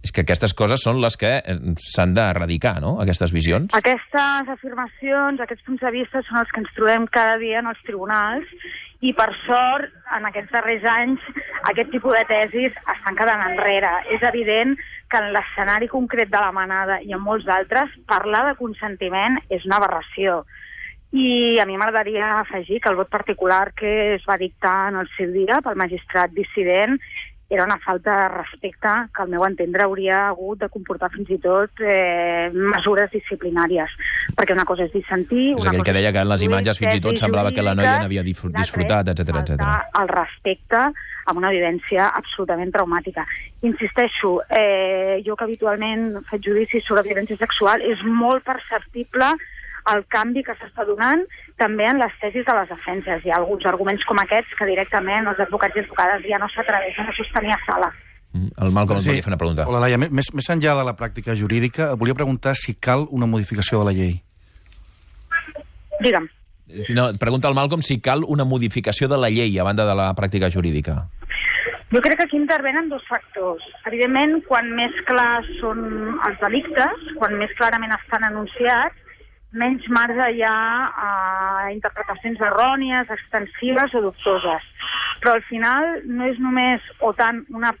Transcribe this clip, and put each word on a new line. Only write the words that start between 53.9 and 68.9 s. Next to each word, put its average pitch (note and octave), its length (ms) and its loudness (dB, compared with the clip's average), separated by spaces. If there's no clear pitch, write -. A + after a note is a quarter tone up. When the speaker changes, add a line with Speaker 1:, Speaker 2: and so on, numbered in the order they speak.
Speaker 2:
com G#3+ 160 2
aquests G#3 380 0
que G#3 100 0
directament G3 580 0
els G3+ 140 -2
advocats G3 360 0
i G#3+ 40 0
advocades F#3 480 0
ja G3+ 100 0
no G3+ 100 -2
s'atreveixen G#3 600 -2
a G#3+ 80 -6
sostenir G#3+ 360 -2
a G3+ 120 0
sala. F3+ 240 0
Speaker 1:
Mm, F#2 180 -2
el F#2 120 2
Malcolm G2+ 260 4
et G2 60 0
Speaker 3:
Sí. - 40 2
Speaker 1:
volia C#3 140 2
fer G#2 80 -4
una F2+ 80 -2
pregunta. E2 280 0
Speaker 3:
Hola, B2 140 0
Laia. B2 160 4
M-, D3 140 2
més, C#3 240 0
més C3+ 160 -4
enllà D3+ 260 2
de C3+ 80 0
la A#2+ 120 -4
pràctica A2+ 380 -4
jurídica, A#2 600 0
volia A#2+ 200 0
preguntar C3+ 420 0
si - 180 -4
cal C3+ 360 0
una A#2+ 160 0
modificació A2 540 0
de G#2 40 2
la G2+ 80 2
llei. F#2 300 0
Speaker 2:
Digue'm. A#3+ 280 2
Speaker 1:
No, B2 140 4
pregunta B2 300 0
al C#3 60 2
Malcolm C#3+ 280 0
si C3+ 180 -2
cal C#3 240 2
una D3 200 0
modificació B2 640 0